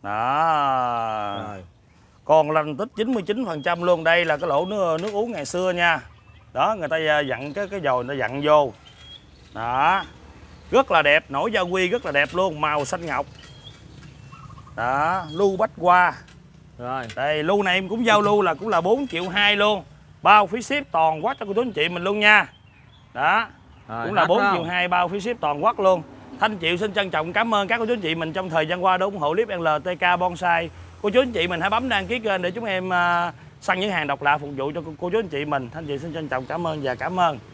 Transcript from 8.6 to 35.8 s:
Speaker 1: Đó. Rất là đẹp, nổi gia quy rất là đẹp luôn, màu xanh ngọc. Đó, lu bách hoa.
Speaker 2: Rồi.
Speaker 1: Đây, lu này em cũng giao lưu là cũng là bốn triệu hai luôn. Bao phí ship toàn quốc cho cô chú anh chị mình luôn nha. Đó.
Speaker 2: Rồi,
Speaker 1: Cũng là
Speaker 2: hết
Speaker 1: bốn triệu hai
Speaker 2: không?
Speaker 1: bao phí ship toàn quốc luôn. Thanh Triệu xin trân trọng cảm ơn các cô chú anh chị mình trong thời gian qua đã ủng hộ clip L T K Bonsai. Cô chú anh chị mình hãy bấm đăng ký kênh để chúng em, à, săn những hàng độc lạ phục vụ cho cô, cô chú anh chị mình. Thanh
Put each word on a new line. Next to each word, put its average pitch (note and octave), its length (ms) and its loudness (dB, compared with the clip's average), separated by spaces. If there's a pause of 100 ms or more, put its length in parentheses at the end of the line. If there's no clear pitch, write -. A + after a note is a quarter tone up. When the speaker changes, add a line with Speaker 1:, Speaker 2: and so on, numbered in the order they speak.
Speaker 1:
Đó. C3+ 500 2 (680)
Rất B3+ 200 2
là E3 100 6
đẹp, D3 280 4
nổi D3 220 -2
gia G#3 100 0
quy F#3 260 0
rất A#3 180 -2
là E3 60 -4
đẹp C#3+ 220 2
luôn, E3+ 280 0
màu D3+ 240 0
xanh E3+ 200 -6
ngọc. C#3 200 -4 (1500)
Đó, D3 560 0
lu F#3+ 260 0
bách D#3+ 200 0
hoa. F3 360 6 (640)
Speaker 2:
Rồi. B2+ 260 -6 (120)
Speaker 1:
Đây, D3+ 280 -2
lu G3 200 2
này F#3 120 2
em F#3+ 140 -2
cũng A#3 160 -2
giao G#3+ 160 6
lưu G#3 200 4
là F3+ 120 2
cũng F#3 160 -6
là F3+ 120 2
bốn A#3+ 260 2
triệu F3+ 220 -4
hai G3+ 260 2
luôn. G3+ 280 2 (380)
Bao G#3 260 8
phí G#3+ 140 -4
ship C#4 300 -4
toàn D#3+ 340 2
quốc C4 140 -2
cho A3+ 60 -8
cô G3 80 -6
chú A3 80 0
anh B3 100 -2
chị D#3 180 0
mình F3 140 -4
luôn G3+ 160 0
nha. G#3 280 6 (680)
Đó. F3+ 340 2 (400)
Speaker 2:
Rồi, A2+ 180 -6
Speaker 1:
Cũng D#3 80 -6
là F#3+ 80 4
Speaker 2:
hết D#3+ 60 4
Speaker 1:
bốn F3 160 4 (100)
triệu F3 100 -2
hai F3+ 200 -2
Speaker 2:
không? F3+ 60 -2
Speaker 1:
bao F3+ 180 2
phí F#3+ 120 -6
ship A#3 200 -6
toàn D3 240 -2
quốc A3+ 160 2
luôn. F#3 240 4 (360)
Thanh G#3+ 200 0
Triệu E3 180 0
xin G3+ 160 -2
trân G3 160 0
trọng E3 240 -2
cảm A3 220 2
ơn G3+ 120 2
các A3+ 100 0
cô A3+ 80 -2
chú A#3 80 0
anh A3 80 -4
chị D#3+ 140 -2
mình E3 180 -4
trong F#3+ 160 -4
thời D#3 180 0
gian F3 160 -4
qua F#3 140 4
đã F#3 80 0
ủng G3+ 120 -4
hộ D3+ 160 0
clip A3 140 0
L F3 200 -2 (160)
T F3 40 -4 (120)
K F3+ 200 -2
Bonsai. E3+ 500 -2 (320)
Cô G#3 80 0
chú A#3 120 2
anh C4 100 0
chị F3 160 -2
mình F3 140 -2
hãy F#3 80 0
bấm A#3+ 200 -2
đăng G3 180 -2
ký A#3+ 120 -4
kênh G3+ 220 -2
để F3+ 100 -2
chúng A#3 140 -8
em, F#3 280 -4
à, F3 380 0 (300)
săn F#3 180 -2
những G3+ 120 -2
hàng D#3+ 160 -2
độc C#3+ 140 -2
lạ C#3+ 160 4
phục D3 180 -8
vụ C3+ 200 -4
cho E3+ 100 -6
cô, D#3+ 140 -12
cô F3+ 100 -4
chú G#3 100 0
anh G#3+ 80 -4
chị D3 180 -4
mình. C#3 280 -4
Thanh D#3 140 -12